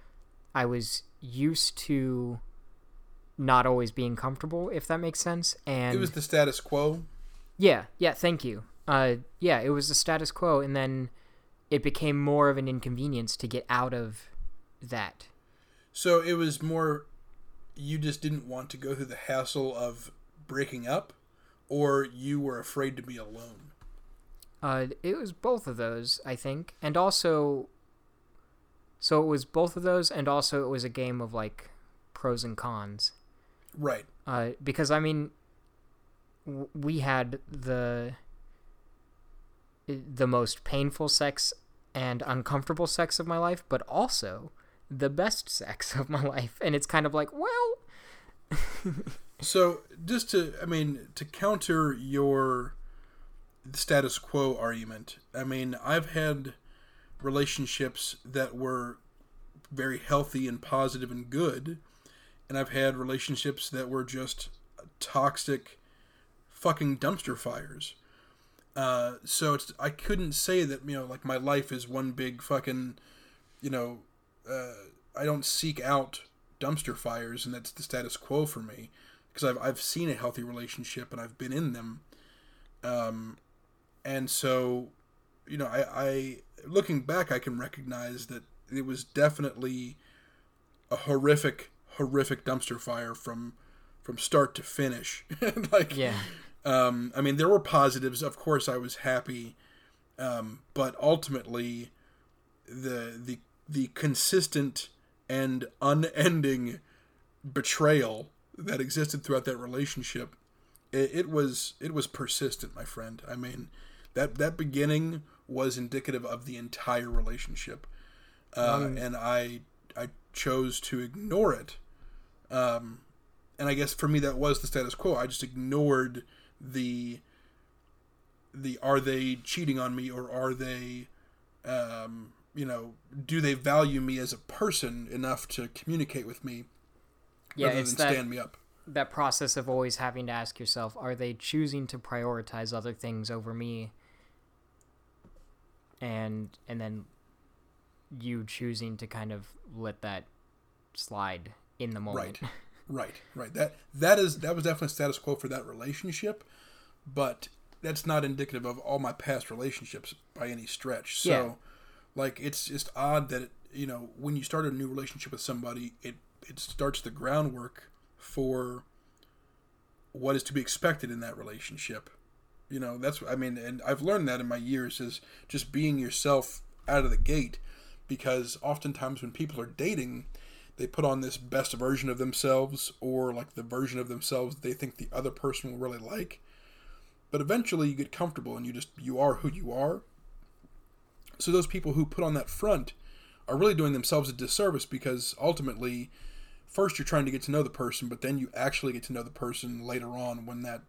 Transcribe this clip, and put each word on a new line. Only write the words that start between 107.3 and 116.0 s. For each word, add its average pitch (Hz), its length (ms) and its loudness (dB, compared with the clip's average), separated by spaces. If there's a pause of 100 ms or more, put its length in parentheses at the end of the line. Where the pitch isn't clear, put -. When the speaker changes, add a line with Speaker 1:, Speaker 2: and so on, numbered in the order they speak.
Speaker 2:
betrayal 139 800 4 (260)
that 156 240 -4
existed 147 420 0
throughout 131 220 2
that 127 120 -2
relationship, 123 800 -6 (580)
it, 135 200 4
it 165 180 0
was, 143 500 2
it 160 120 -6
was 147 140 0
persistent, - 680 -4
my - 100 -10
friend. 113 440 -12
I 123 80 -6
mean, 123 320 -8 (460)
that, 139 220 2
that 156 200 2
beginning 151 640 2 (260)
was 131 280 0
indicative 127 480 -4